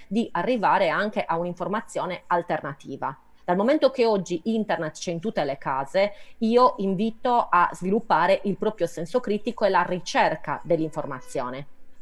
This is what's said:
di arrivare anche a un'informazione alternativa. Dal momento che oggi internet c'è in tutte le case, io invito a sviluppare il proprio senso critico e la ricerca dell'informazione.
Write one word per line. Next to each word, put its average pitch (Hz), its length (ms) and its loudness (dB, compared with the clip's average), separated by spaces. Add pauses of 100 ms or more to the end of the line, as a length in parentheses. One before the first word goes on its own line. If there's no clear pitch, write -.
di 214 240 0
arrivare 196 580 2
anche 180 340 0
a 165 140 -2
un'informazione 175 880 -6
alternativa. 143 880 -4 (340)
Dal 180 80 4
momento 269 320 4
che 254 160 2
oggi 190 380 0
internet 190 560 -2
c'è - 100 -6
in 170 100 -4
tutte 196 240 -2
le 139 140 -2
case, 165 560 -2 (240)
io 240 400 4
invito 220 720 0
a 175 240 6
sviluppare 185 680 2
il 196 140 0
proprio 208 280 -2
senso 165 340 -4
critico 214 460 -2
e 196 40 4
la 185 120 4
ricerca 175 840 0
dell'informazione. 143 1000 -4 (360)